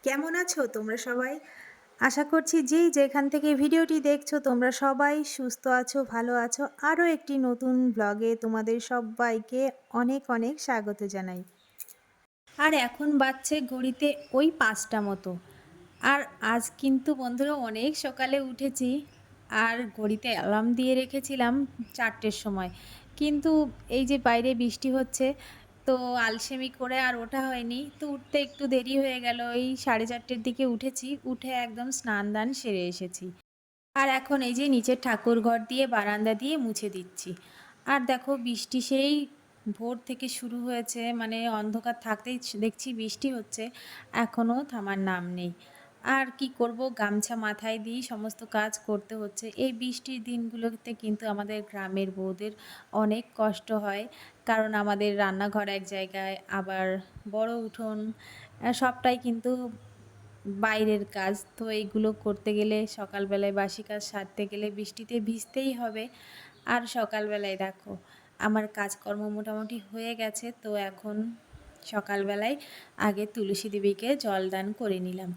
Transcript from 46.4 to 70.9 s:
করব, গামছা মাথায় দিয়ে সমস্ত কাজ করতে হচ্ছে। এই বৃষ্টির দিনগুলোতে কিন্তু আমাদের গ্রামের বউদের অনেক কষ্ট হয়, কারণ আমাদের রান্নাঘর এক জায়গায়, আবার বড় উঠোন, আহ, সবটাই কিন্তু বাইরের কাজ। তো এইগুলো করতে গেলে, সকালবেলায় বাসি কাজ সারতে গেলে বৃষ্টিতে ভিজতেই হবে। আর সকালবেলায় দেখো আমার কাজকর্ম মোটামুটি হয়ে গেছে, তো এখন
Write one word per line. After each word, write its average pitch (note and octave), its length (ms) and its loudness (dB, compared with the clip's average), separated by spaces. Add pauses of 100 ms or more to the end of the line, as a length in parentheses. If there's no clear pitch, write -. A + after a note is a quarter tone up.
করব, A#3 220 0 (180)
গামছা G#3 380 0
মাথায় A3 500 -4
দিয়ে A#3 160 -6
সমস্ত A3 380 -8 (160)
কাজ G#3+ 160 0 (140)
করতে G#3 340 -4
হচ্ছে। G#3 260 -8 (180)
এই C4 80 2
বৃষ্টির B3 560 -6
দিনগুলোতে A#3 680 -4
কিন্তু G#3+ 380 -4
আমাদের G3+ 260 -4 (120)
গ্রামের G3 400 -2
বউদের F#3+ 420 -6 (400)
অনেক G#3+ 320 2 (160)
কষ্ট G#3+ 280 0 (160)
হয়, G3+ 200 -4 (420)
কারণ A3 280 2
আমাদের G#3 360 2 (120)
রান্নাঘর G3+ 460 0
এক G3 160 -4 (100)
জায়গায়, F#3+ 420 -6 (140)
আবার F#3+ 360 -2 (480)
বড় A3+ 180 0 (140)
উঠোন, G#3+ 320 -6 (100)
আহ, - 640 -6
সবটাই B3 440 2 (100)
কিন্তু A#3 240 0 (1120)
বাইরের G#3+ 380 4 (140)
কাজ। F#3+ 180 0 (200)
তো A3+ 160 -10
এইগুলো G#3+ 380 0 (160)
করতে G#3 340 -2
গেলে, G#3+ 200 2 (200)
সকালবেলায় G3+ 600 -2
বাসি G3 220 -2
কাজ G#3 280 -8
সারতে G3 360 -6
গেলে G#3 240 -6
বৃষ্টিতে G#3+ 500 -10
ভিজতেই A3+ 500 -2 (100)
হবে। A3 240 -4 (680)
আর A#3+ 80 4 (160)
সকালবেলায় G#3 600 -2
দেখো F#3+ 360 -6 (540)
আমার G#3+ 180 4 (140)
কাজকর্ম G3+ 440 -4 (140)
মোটামুটি G#3+ 420 -6 (120)
হয়ে A3+ 240 -8
গেছে, A3 320 -4 (140)
তো G#3+ 100 -8 (180)
এখন G#3 280 -8 (760)